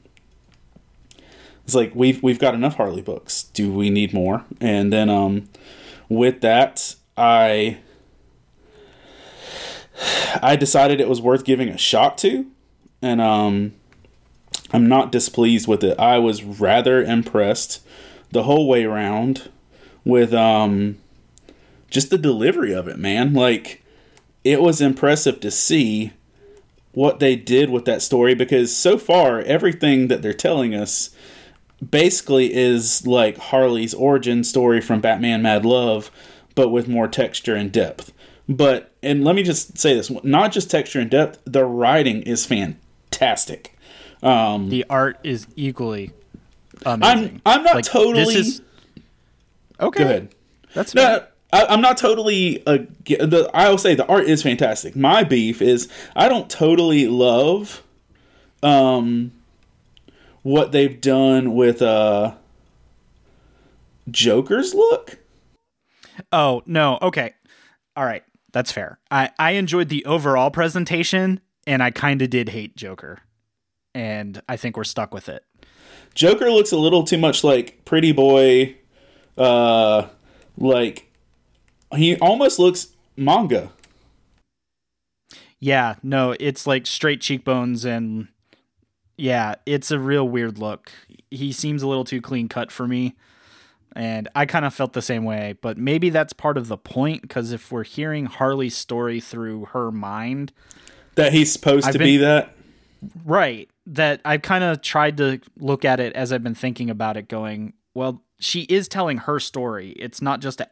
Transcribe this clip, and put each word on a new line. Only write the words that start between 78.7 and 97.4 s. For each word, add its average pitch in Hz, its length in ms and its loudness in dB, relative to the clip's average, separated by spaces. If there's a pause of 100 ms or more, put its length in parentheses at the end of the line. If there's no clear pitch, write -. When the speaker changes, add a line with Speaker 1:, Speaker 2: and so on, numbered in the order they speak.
Speaker 1:
uh, 113 720 2 (500)
like, 123 540 -2 (800)
he 165 260 2
almost 220 380 2
looks 180 300 2 (300)
manga. 139 540 0 (1900)
Speaker 2:
Yeah, 131 440 0
no, 131 360 -2
it's, 139 260 -6
like, 131 220 -2
straight 147 320 -4
cheekbones 123 640 -4
and, 113 440 -6 (920)
yeah, 120 360 -4 (100)
it's 143 240 -4
a 151 100 -2
real 135 280 -2
weird 117 320 -6
look. 107 320 -10 (400)
He 139 200 -8
seems 147 300 -6
a 135 60 -4
little 131 160 -4
too 127 180 -8
clean 120 260 -6
cut 113 240 -10
for 127 160 -10
me, 127 280 -4 (800)
and 113 400 -8
I 143 100 0
kinda 147 240 -4
felt 131 240 -6
the 123 80 -6
same 113 220 -6
way, 107 380 -8
but 113 180 -8
maybe 156 320 -2
that's 156 220 -2
part 147 240 -4
of 120 100 -6
the 110 100 -8
point, 147 500 -6
'cause 117 240 -8